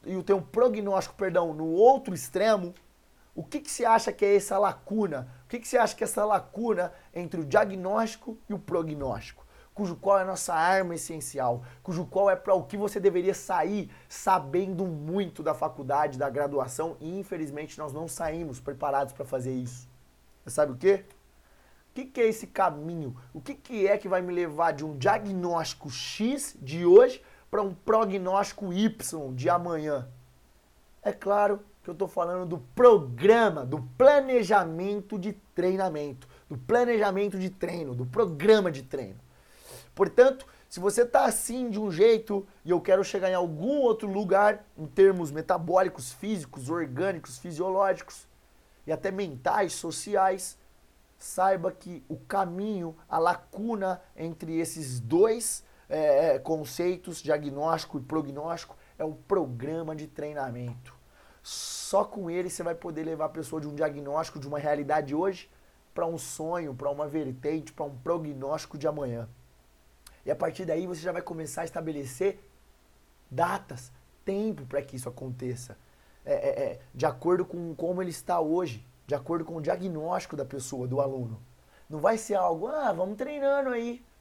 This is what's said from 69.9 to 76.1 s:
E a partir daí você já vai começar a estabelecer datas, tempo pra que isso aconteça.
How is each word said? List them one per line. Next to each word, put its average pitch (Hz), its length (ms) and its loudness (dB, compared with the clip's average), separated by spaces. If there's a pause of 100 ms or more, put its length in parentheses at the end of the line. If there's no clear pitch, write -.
E - 60 -6
a 151 40 2
partir 165 300 -4
daí 165 240 -4
você 175 120 -8
já 175 120 -4
vai 175 100 -6
começar 160 400 -8
a - 20 -4
estabelecer 160 760 -4 (880)
datas, 160 640 -4 (320)
tempo 196 420 -4
pra 135 160 -4
que - 140 -14
isso 123 120 -8
aconteça. 123 720 -10 (460)